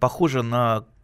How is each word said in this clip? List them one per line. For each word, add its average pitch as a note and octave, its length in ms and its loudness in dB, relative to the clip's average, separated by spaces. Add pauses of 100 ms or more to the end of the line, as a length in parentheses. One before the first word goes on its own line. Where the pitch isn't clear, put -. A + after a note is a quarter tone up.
похоже C3 420 0
на A#2 400 0 (200)